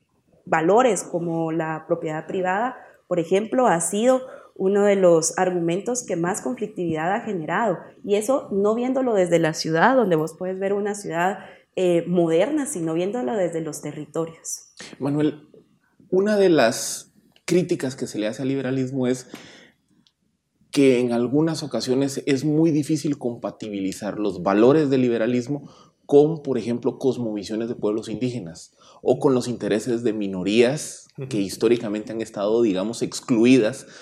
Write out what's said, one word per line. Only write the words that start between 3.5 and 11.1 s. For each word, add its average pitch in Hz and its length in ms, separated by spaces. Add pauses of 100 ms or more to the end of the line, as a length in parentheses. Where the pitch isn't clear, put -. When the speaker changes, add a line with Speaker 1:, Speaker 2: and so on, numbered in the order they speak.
Speaker 1:
ha 170 140
sido 247 420 (320)
uno 202 300
de 202 100
los 170 440
argumentos 180 640
que 185 120
más 175 260
conflictividad 180 680
ha 226 100
generado. 185 560 (260)
Y 202 120
eso 262 360
no 208 220
viéndolo 254 400
desde 175 240
la 160 160
ciudad, 165 420
donde 196 200
vos 160 220
puedes 185 200
ver 196 160
una 202 200
ciudad, 180 440 (380)